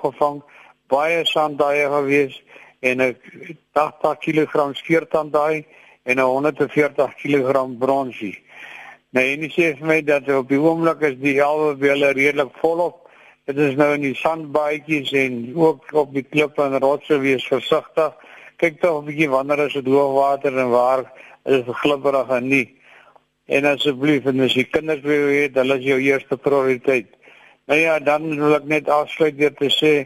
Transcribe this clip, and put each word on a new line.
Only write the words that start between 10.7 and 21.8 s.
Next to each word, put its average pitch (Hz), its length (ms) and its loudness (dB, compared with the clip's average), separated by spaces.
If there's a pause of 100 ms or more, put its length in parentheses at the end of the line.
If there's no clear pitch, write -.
is 143 180 0
die 139 220 0
elwe 151 340 2
by 139 140 0
hulle 143 240 2
redelik 139 400 0 (100)
volop. 165 460 -2 (360)
Dit 139 120 -6
is 143 180 0
nou 147 200 0
in 147 60 -2
die 139 140 -4
sandbaadjies 151 1000 -4
en 127 440 -4
ook 160 360 0
op 143 220 0
die 139 80 -2
klippe 151 400 -2
en 139 160 0
rotse, 139 400 0
wees 135 280 0
versigtig. 147 680 -2 (440)
Kyk 165 240 -4
tog 160 220 0
'n 147 40 -12
bietjie 147 240 -2
wanneer 139 360 0
is 135 60 -6
dit 135 140 -4
hoogwater 139 720 2
en 127 120 0
waar 123 420 2 (320)
is 131 200 2
dit 120 100 -8
glibberig 139 540 0